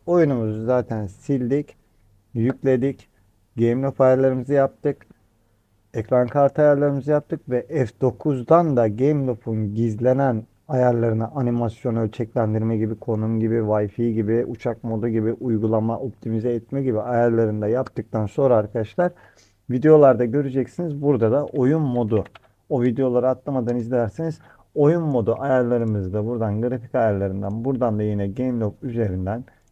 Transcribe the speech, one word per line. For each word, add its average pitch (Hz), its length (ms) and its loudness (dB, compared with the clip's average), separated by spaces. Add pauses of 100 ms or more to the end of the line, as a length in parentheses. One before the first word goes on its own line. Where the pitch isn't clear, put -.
oyunumuzu 123 600 0
zaten 117 420 -2
sildik, 135 720 -4 (560)
yükledik. 131 760 -2 (480)
Gameloft 127 440 0
ayarlarımızı 131 520 2
yaptık. 139 520 0 (880)
Ekran 123 340 0
kartı 143 340 2
ayarlarımızı 143 500 2
yaptık 147 380 -4
ve 123 180 -2
F 135 340 -4
dokuzdan 139 760 2
da 117 100 4
Gameloft'un 113 880 -2
gizlenen 117 680 0 (240)
ayarlarına 117 680 0
animasyon 120 600 -2
ölçeklendirme 113 840 -2
gibi, 110 220 -4
konum 110 400 -4
gibi, 113 160 0
Wi-Fi 107 580 0
gibi, 113 320 0
uçak 113 380 -8
modu 113 240 -4
gibi, 110 260 0
uygulama 110 680 -2
optimize 113 540 -4
etme 127 300 -6
gibi 113 160 -2
ayarlarını 113 600 0
da 104 60 -2
yaptıktan 113 580 -4
sonra 127 300 2
arkadaşlar 113 560 -2 (580)
videolarda 131 560 6
göreceksiniz. 139 760 -4
Burada 117 300 2
da 143 140 0
oyun 139 360 0
modu. 120 420 0 (460)
O 131 120 -2
videoları 123 480 2
atlamadan 127 460 -4
izlerseniz 123 640 -4 (360)
oyun 160 280 4
modu 117 360 0
ayarlarımızda 113 840 0
buradan 110 360 -2
grafik 120 340 -6
ayarlarından, 101 720 -2
buradan 120 340 0
da 107 40 -2
yine 101 240 -2
Gameloft 113 560 -4
üzerinden, 110 640 -4 (260)